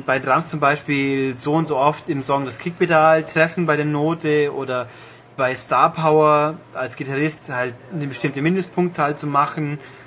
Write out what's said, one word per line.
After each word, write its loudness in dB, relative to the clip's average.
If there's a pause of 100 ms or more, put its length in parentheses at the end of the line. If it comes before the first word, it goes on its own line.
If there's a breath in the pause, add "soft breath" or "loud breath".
bei 0
Drums 0
zum -4
Beispiel 0
so -2
und 0
so -2
oft 0
im -4
Song 0
das -8
Kickpedal 2
treffen 0
bei 2
der 0
Note 0
oder -4 (500 loud breath)
bei 0
Star 2
Power 4 (180)
als -8
Gitarrist -4
halt -4 (200)
eine -6
bestimmte -4
Mindestpunktzahl 0
zu -6
machen -2 (280 loud breath)